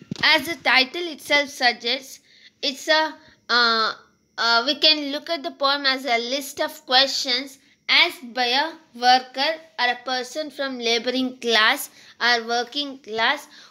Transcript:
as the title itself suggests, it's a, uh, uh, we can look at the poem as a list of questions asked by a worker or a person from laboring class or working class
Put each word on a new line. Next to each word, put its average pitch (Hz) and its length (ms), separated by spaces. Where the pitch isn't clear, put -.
as 294 240
the 330 180
title 262 440
itself 285 400
suggests, 247 720
it's 269 260
a, 311 260
uh, 226 440
uh, 233 300
we 294 100
can 294 360
look 294 180
at 330 120
the 330 80
poem 277 360
as 262 200
a 233 120
list 262 420
of 302 260
questions 269 720
asked 277 460
by 247 120
a 285 260
worker 254 580
or 240 140
a 240 120
person 262 460
from 269 280
laboring 240 600
class 233 520
or 233 260
working 262 520
class 233 480